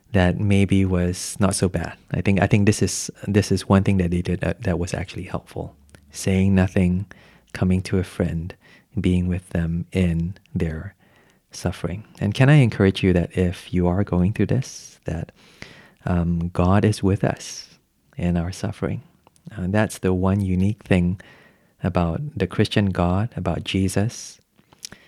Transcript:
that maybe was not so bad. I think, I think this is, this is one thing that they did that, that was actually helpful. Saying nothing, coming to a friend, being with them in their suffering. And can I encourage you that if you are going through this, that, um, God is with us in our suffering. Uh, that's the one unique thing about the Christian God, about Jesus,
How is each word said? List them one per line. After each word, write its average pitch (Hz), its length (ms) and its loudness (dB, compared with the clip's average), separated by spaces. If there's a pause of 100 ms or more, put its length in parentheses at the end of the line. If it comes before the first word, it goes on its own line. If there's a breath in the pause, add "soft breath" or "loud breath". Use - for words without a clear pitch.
(120)
that 90 280 4
maybe 98 460 4
was 90 540 -2
not 98 160 2
so 92 140 0
bad. - 280 -6 (140)
I 92 100 -2
think, 98 200 2
I 98 60 4
think 101 180 2
this 107 160 2
is, - 300 -2 (160)
this 101 240 2
is - 180 0
one 95 140 6
thing 98 140 2
that 87 140 0
they 90 100 0
did 87 200 -4
that, 82 220 -4
that 85 160 0
was 90 140 -4
actually - 300 -8
helpful. - 520 -10 (360)
Saying 95 440 2
nothing, 92 500 2 (480 loud breath)
coming 92 300 2
to - 140 -2
a 90 60 0
friend, 82 520 -4 (440 soft breath)
being 90 280 2
with 87 220 -4
them 85 420 -2
in 87 440 0 (180)
their 80 420 -6 (560 soft breath)
suffering. 87 520 -8 (160)
And 104 140 0
can 131 160 4
I 156 60 8
encourage 104 480 4
you 92 100 4
that 87 240 0
if 87 360 -2
you 87 140 2
are 92 160 0
going 90 300 0
through 101 140 0
this, - 580 -6
that, - 260 -8 (720 loud breath)
um, 85 440 0
God 92 360 2
is 104 180 0
with 98 200 2
us - 440 -6 (500)
in 87 200 0
our 85 140 -2
suffering. 104 500 -6 (540)
Uh, 90 120 -4
that's 107 320 0
the 92 140 0
one 95 280 2
unique 92 420 0
thing 90 360 2 (640 loud breath)
about 87 380 0 (140)
the 95 120 -2
Christian 104 400 0
God, 92 480 0
about 90 280 -4
Jesus, - 760 -2 (680 loud breath)